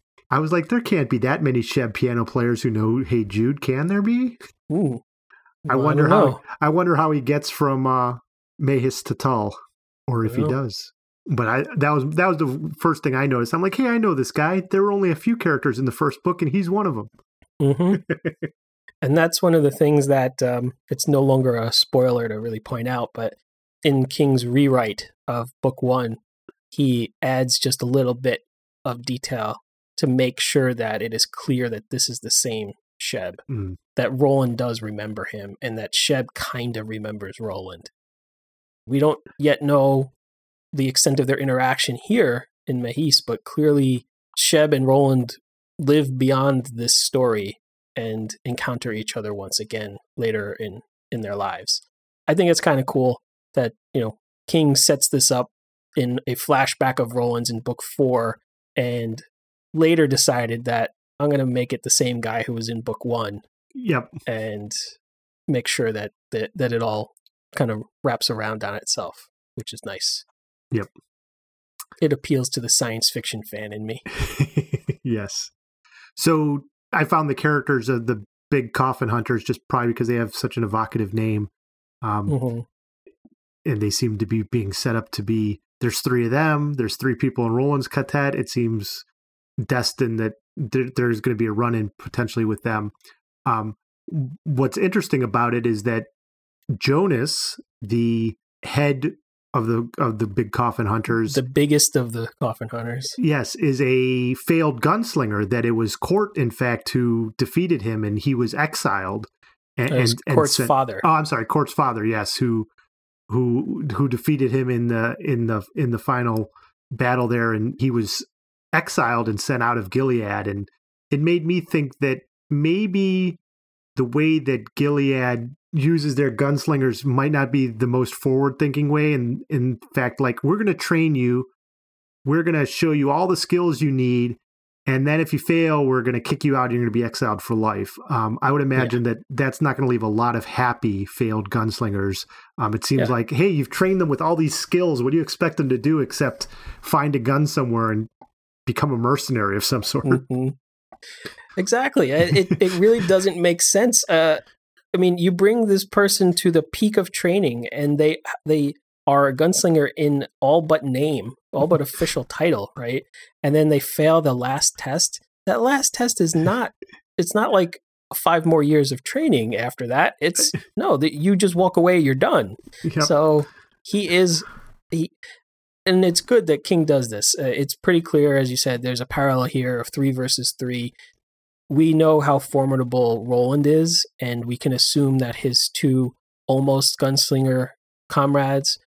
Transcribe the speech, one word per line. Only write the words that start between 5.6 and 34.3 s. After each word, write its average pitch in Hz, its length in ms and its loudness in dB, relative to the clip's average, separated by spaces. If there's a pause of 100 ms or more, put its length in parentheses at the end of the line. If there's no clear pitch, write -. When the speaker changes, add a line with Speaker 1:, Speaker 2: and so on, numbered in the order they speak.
Speaker 1:
I 127 80 0
Speaker 2:
Well, 131 60 2
I 139 40 2
Speaker 1:
wonder 151 180 4
Speaker 2:
don't 165 80 4
Speaker 1:
how, 196 140 6
Speaker 2:
know. 131 160 0 (200)
Speaker 1:
I 151 80 4
wonder 170 260 2
how 160 160 2
he 147 80 2
gets 143 300 0
from, 135 380 0
uh, 123 300 0 (440)
Mahis 131 440 0
to 127 100 -4
Tull, 110 380 0 (540)
or 117 180 0
if 113 100 -4
he - 60 0
Speaker 2:
Well. 151 100 0
Speaker 1:
does. 127 420 -6 (320)
But 120 220 0
I, 123 180 2 (120)
that 147 120 2
was, 143 160 2 (100)
that 180 120 4
was 175 100 2
the 156 420 -4
first 160 240 0
thing 135 120 0
I 135 120 0
noticed. 120 260 0
I'm 165 80 0
like, 190 140 -2
"Hey, 262 120 0
I 233 100 2
know 214 160 2
this 135 180 -2
guy. 175 300 0 (100)
There 196 120 4
were 202 100 2
only 196 180 2
a 156 40 0
few 233 200 0
characters 143 420 0
in 131 80 -2
the 123 60 0
first - 320 -2
book, 180 180 -2
and 151 100 0
he's 175 180 0
one 196 180 0
of 131 100 -4
'em." 107 100 -8 (540)
Speaker 2:
Mm-hmm. 175 540 2 (300)
Speaker 1:
<laughs> - 0 - (540)
Speaker 2:
And 139 160 2
that's 165 280 2
one 175 100 4
of 160 80 4
the 143 80 4
things 147 380 2
that, 131 340 0
um, 123 320 -2 (160)
it's - 180 -6
no 139 140 4
longer 131 340 4
a 113 160 -2
spoiler 123 560 2
to 107 120 -6
really 110 200 -6
point 120 280 -8
out, 120 260 -4
but - 220 -6 (480)
in 135 240 2
King's 135 360 2
rewrite 123 680 0 (160)
of 120 240 -6 (100)
book 131 220 -2
one, 123 320 0 (560)
he 123 500 0
adds 131 380 0
just - 240 -2
a - 20 -2
little 123 300 0
bit 127 260 -2 (420)
of 120 220 -8
detail 117 520 -6 (400)
to 156 100 -2
make 127 320 0
sure 131 340 0
that 110 300 -4
it 113 100 -6
is - 140 -4
clear 123 420 -4
that 107 220 -12
this 120 180 -2
is 117 120 -12
the - 100 -8
same 110 400 -4 (280)
Sheb, 92 360 -8 (120)
Speaker 1:
Mm. 98 280 -8 (220)
Speaker 2:
that 123 140 0
Roland 131 460 2